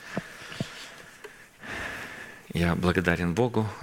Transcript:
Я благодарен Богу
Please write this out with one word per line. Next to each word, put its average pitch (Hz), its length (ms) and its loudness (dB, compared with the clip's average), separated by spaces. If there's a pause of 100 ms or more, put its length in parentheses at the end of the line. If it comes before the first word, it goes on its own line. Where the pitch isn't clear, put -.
(2500)
Я 85 200 4
благодарен 87 600 4
Богу 110 340 4 (140)